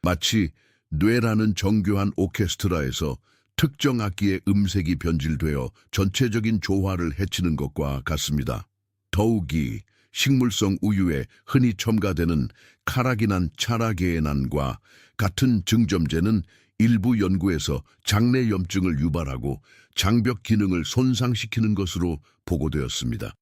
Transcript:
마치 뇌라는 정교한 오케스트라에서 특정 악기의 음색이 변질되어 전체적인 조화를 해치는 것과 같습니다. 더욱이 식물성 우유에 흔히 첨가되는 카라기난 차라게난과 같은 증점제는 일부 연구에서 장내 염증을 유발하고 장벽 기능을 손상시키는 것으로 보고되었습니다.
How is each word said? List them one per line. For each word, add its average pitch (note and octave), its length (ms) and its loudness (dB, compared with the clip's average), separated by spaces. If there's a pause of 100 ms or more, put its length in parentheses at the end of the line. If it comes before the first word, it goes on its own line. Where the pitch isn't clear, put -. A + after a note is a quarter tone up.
마치 F2+ 500 0 (380)
뇌라는 A2 640 2
정교한 G2+ 600 0
오케스트라에서 E2 1000 -2 (380)
특정 C3+ 460 0
악기의 G2 460 -2
음색이 F#2+ 500 2
변질되어 D2 720 -2 (220)
전체적인 G#2+ 680 0
조화를 F#2 580 -2
해치는 F2+ 360 0
것과 C#2 480 -4
같습니다. C#2 640 -4 (440)
더욱이 E2 720 0 (300)
식물성 A#2+ 720 2
우유에 F2+ 440 2 (200)
흔히 B2+ 280 2
첨가되는 F2+ 760 0 (360)
카라기난 G#2+ 720 0
차라게난과 D#2+ 1200 -2 (380)
같은 A2+ 480 0
증점제는 F#2+ 760 2 (340)
일부 A2+ 420 2
연구에서 F2+ 640 0 (200)
장내 A#2+ 460 2
염증을 F#2 500 0
유발하고 C#2 640 -2 (340)
장벽 A2 480 0
기능을 F#2+ 400 2
손상시키는 A#2 920 0
것으로 F2 460 -2 (260)
보고되었습니다. C2 960 -4